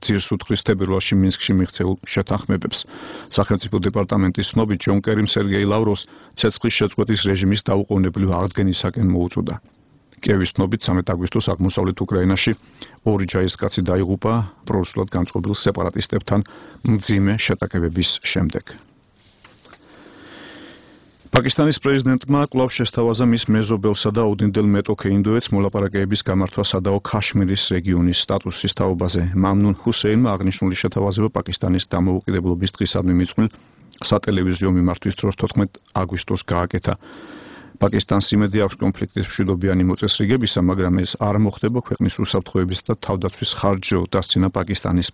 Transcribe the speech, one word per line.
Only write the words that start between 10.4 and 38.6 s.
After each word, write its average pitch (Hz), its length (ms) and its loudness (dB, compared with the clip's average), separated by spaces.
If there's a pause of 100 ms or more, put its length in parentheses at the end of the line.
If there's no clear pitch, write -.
ცნობით, 98 320 0
ცამეტ 90 280 0
აგვისტოს 90 360 -2
აღმოსავლეთ 92 480 0
უკრაინაში 95 540 0 (580)
ორი 98 160 2
ჯარისკაცი 95 640 -2
დაიღუპა 92 440 0 (300)
პრორუსულად 98 480 -2
განწყობილ 92 460 -2
სეპარატისტებთან 98 840 -2 (460)
მძიმე 101 540 2
შეტაკებების 87 680 0 (120)
შემდეგ. - 440 -2 (2750)
პაკისტანის 135 480 4
პრეზიდენტმა 135 600 2 (120)
კვლავ 127 240 0
შესთავაზა 117 500 0
მის 117 220 4
მეზობელსა 107 640 2
და 113 160 2
ოდინდელ 104 400 2
მეტოქე 101 480 0
ინდოეთს 107 400 2
მოლაპარაკეების 98 720 0
გამართვა 95 400 0
სადაო 98 320 0
ქაშმირის 98 720 0
რეგიონის 90 500 2
სტატუსის - 540 -4
თაობაზე. 90 460 0 (100)
მამნუნ 98 480 2
ჰუსეინმა 113 560 2
აღნიშნული 95 400 -2
შეთავაზება 101 560 0
პაკისტანის 92 560 -2
დამოუკიდებლობის 92 880 0
დღისადმი 92 400 0
მიძღვნილ 90 340 0 (540)
სატელევიზიო 95 720 0
მიმართვის 90 400 0
დროს, 98 240 -2
თოთხმეტ - 320 0 (240)
აგვისტოს, 92 460 -4 (100)
გააკეთა. 90 420 0 (840)
პაკისტანს 101 560 2
იმედი 104 260 2